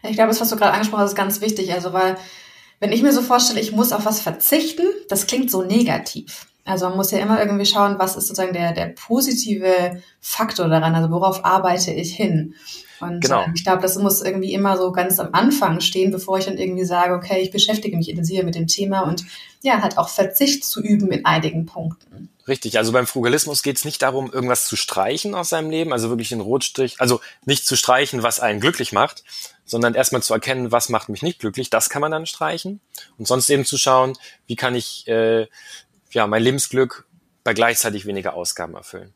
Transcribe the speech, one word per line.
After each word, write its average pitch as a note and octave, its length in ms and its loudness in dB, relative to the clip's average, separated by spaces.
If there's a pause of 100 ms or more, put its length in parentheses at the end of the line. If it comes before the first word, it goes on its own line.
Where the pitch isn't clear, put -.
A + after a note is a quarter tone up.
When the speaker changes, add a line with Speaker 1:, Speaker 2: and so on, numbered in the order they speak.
Speaker 1:
Ja, - 60 -8
ich G#3+ 60 -2
glaube, A3 140 6
das, A3+ 100 2
was A3+ 100 0
du A3+ 60 0
gerade G#3 180 4
angesprochen G#3 280 0
hast, G3 100 2
ist G3 60 -4
ganz G3+ 240 -2
wichtig. G3 320 0
Also, F3+ 180 -4
weil, F#3 260 2 (640)
wenn G3+ 140 0
ich A#3 80 4
mir C#4+ 100 6
so A#3+ 120 4
vorstelle, A#3+ 360 2
ich G#3+ 140 -4
muss G#3+ 180 2
auf G#3 140 -2
was G#3+ 160 0
verzichten, D#4+ 640 0 (240)
das - 180 -2
klingt B3 240 0
so F#3+ 120 0
negativ. - 800 -2 (200)
Also F#3 220 -2
man F#3 80 -2
muss G3 160 0
ja G3 80 0
immer G#3 220 2
irgendwie G3+ 240 0
schauen, G3+ 340 2
was F#3+ 160 0
ist - 120 -4
sozusagen F#3 260 -2
der, E3+ 180 0
der E3 140 -4
positive F#3 1160 0 (200)
Faktor F#3+ 480 -2
daran, E3 260 4
also E3 160 2
worauf F3+ 320 2
arbeite F3+ 480 2
ich - 240 -6
hin? E3 400 0 (460)
Und, F3 180 -6
Speaker 2:
Genau. C3 240 2
Speaker 1:
ähm, E3 100 -4
ich - 120 -6
glaube, F#3 160 2
das F#3 160 0
muss G3+ 240 2
irgendwie F#3+ 320 -4
immer G3 240 2
so F#3 160 0
ganz F#3 260 0
am - 140 -4
Anfang F#3 480 2
stehen, F#3+ 280 2
bevor F#3+ 280 -2
ich F#3+ 80 -2
dann F#3+ 120 -6
irgendwie F#3 280 -2
sage, F3+ 300 2
„Okay, F#3+ 260 -2
ich F#3 100 -4
beschäftige G3+ 460 0
mich E3 100 0
intensiver E3+ 360 -2
mit E3 120 -2
dem E3 120 -2
Thema“ G3 340 0
und E3+ 240 -2 (360)
ja, A3+ 200 2
halt - 160 0
auch E3+ 100 2
Verzicht C#4 560 0
zu - 180 -6
üben G#3 300 2
in - 140 -2
einigen D#3+ 400 0
Punkten. - 640 -10 (180)
Speaker 2:
Richtig, A#2 300 -2
also A2+ 160 2
beim B2 140 4
Frugalismus C#3 540 0
geht's C#3 220 -2
nicht - 180 -6
darum, C3+ 300 -2
irgendwas B2 340 0
zu - 120 -4
streichen C#3+ 580 -2
aus F3 140 -4
seinem D#3+ 200 -2
Leben, D#3+ 220 -2
also A2+ 160 -2
wirklich A#2 220 -4
den A#2 100 -6
Rotstrich, B2+ 640 -2
also B2 180 2 (240)
nicht C#3 220 0
zu C3 100 0
streichen, B2+ 480 2
was A#2 160 0
einen G#2 220 0
glücklich C3+ 320 0
macht, A2 320 0 (400)
sondern A#2 300 0
erstmal C3 280 2
zu A#2 100 0
erkennen, B2 380 -2
was A#2+ 160 2
macht A2+ 220 -2
mich G#2+ 140 -8
nicht F3 160 -4
glücklich, G2+ 300 -6
das A2+ 200 0
kann C#3+ 120 -4
man D#3 100 -2
dann D#3+ 140 -6
streichen E3+ 540 -6 (380)
und G#2+ 100 -8
sonst B2+ 220 2
eben C#3 160 4
zu C#3+ 120 -2
schauen, C3 360 4 (340)
wie A#2+ 80 -6
kann B2 200 -2
ich, - 340 -8
äh, A2+ 380 2 (640)
ja, A2 160 2
mein A2 160 2
Lebensglück C3 640 0 (380)
bei A2+ 100 0
gleichzeitig G#2+ 520 0
weniger G2 300 -6
Ausgaben F2 400 -8
erfüllen. F#2+ 400 -18